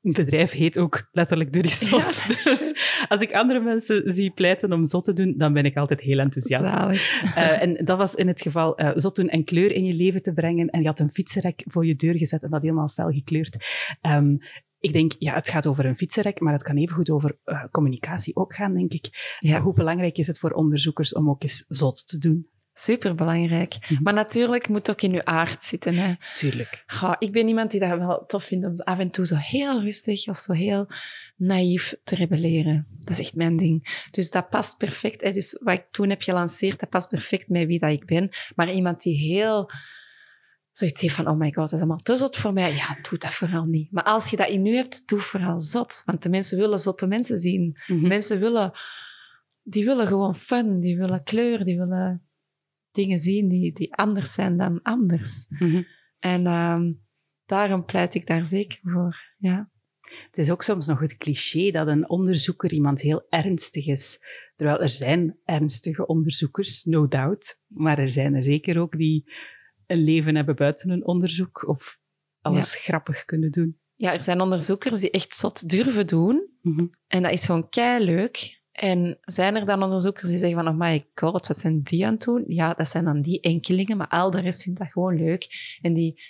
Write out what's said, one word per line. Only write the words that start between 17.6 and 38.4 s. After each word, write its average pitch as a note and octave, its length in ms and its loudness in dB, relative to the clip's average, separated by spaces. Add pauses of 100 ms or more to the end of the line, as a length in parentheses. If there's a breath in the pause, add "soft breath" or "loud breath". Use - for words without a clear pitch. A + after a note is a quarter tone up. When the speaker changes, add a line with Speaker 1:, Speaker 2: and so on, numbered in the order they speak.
Speaker 1:
communicatie D3+ 680 -2
ook F#3 180 -4
gaan, G3+ 200 -2
denk F3+ 180 0
ik. - 460 -10
Speaker 2:
Ja. D3+ 220 2
Speaker 1:
Hoe F3 140 0
belangrijk E3+ 440 0
is D#3 80 0
het E3 120 -6
voor D#3 120 -2
onderzoekers D3+ 640 0
om D3+ 160 4
ook - 120 -2
eens - 260 -2
zot D3+ 380 0
te E3 120 -8
doen? D#3+ 320 0 (220)
Speaker 2:
Superbelangrijk. E3+ 1040 0 (120)
Speaker 1:
Mhm. C#3+ 140 0
Speaker 2:
Maar G3+ 120 2
natuurlijk A#3 540 0
moet G#3 180 -2
het - 40 0
ook G#3 120 -2
in F#3+ 100 2
je F3+ 120 -2
aard E3 380 -2
zitten, - 320 -2
hè. F3+ 200 2 (200 loud breath)
Speaker 1:
Tuurlijk. A#2+ 520 -4
Speaker 2:
Goh, F3+ 320 -2
ik G3+ 140 -2
ben A3+ 160 2
iemand A3+ 220 2
die G3+ 100 0
dat F3 180 0
wel F3+ 280 0
tof - 180 -4
vindt F#3 220 -2
om F3+ 80 -2
af F3+ 240 -2
en F#3 120 0
toe F3+ 160 -2
zo F3 100 2
heel C4 440 0
rustig G#3 480 -2
of G3+ 100 -6
zo - 140 0
heel G3 360 0 (480 loud breath)
naïef F#3 580 0 (100)
te - 100 -2
rebelleren. D#3+ 720 2 (120)
Dat - 200 -12
is F3+ 60 -2
echt - 100 -10
mijn E3 220 0
ding. E3 540 0
Dus F#3 200 -2
dat F3+ 180 -2
past - 300 -2
perfect, E3+ 440 -4
hè. G3 80 0
Dus G3 340 -2
wat G3 140 2
ik - 120 -12
toen G3+ 200 0
heb G3 120 -2
gelanceerd, F3+ 580 0
dat - 80 -8
past - 200 -2
perfect - 400 -4
met E3+ 180 0
wie E3+ 120 0
dat D#3 140 0
ik D3 140 -4
ben. F3 220 2 (260 loud breath)